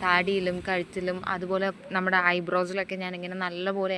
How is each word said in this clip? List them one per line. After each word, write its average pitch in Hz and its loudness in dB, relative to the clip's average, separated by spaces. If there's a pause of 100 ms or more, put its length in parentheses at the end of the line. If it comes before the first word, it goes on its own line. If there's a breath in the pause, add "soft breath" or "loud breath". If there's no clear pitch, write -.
താടിയിലും 180 2
കഴുത്തിലും 180 -2 (160)
അതുപോലെ 185 0 (260)
നമ്മുടെ 185 4 (160)
ഐബ്രോസിലൊക്കെ 180 -2
ഞാനിങ്ങനെ 180 -6
നല്ലപോലെ 190 -2